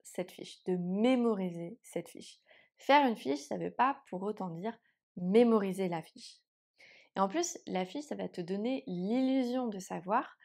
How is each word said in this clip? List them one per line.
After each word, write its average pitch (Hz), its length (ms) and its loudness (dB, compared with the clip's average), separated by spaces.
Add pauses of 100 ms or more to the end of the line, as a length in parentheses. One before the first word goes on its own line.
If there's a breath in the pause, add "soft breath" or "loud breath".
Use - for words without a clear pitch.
cette - 280 -6
fiche, - 340 -16
de 185 100 2
mémoriser 190 1040 0
cette - 280 -8
fiche. - 300 -18 (380 soft breath)
Faire 277 300 6
une 220 100 0
fiche, 285 220 -4
ça 208 180 -6
veut 175 140 -4
pas 269 360 0
pour 185 140 -8
autant 196 280 -6
dire 175 280 -8 (380)
mémoriser 196 760 4
la 165 140 -4
fiche. - 340 -20 (760 loud breath)
Et 196 40 -2
en 196 80 4
plus, 330 380 -2
la 185 180 -2
fiche, 277 220 -8
ça 208 100 -8
va 190 140 -6
te - 120 -10
donner 208 440 -4
l'illusion 247 840 0
de 196 120 -4
savoir, 185 640 -4